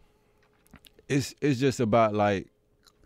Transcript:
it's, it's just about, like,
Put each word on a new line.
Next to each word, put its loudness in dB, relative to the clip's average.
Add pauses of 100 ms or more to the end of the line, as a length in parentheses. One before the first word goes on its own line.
(1080)
it's, -4
it's 0
just 0
about, 2
like, 0 (580)